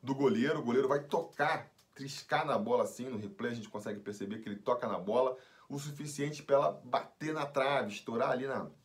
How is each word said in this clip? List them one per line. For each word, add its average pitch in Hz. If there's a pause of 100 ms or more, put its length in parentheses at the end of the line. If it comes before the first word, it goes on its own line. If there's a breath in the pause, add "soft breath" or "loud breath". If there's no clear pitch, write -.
do 131
goleiro. 135
O -
goleiro 127
vai 143
tocar, 156 (240)
triscar 147
na 131
bola 113
assim, 123
no 120
replay 104
a -
gente 107
consegue 104
perceber 101
que 110
ele 101
toca 120
na 95
bola 120 (320 loud breath)
o 139
suficiente 147
pra 139
ela -
bater 139
na 147
trave, 135
estourar 123
ali 127
na - (160)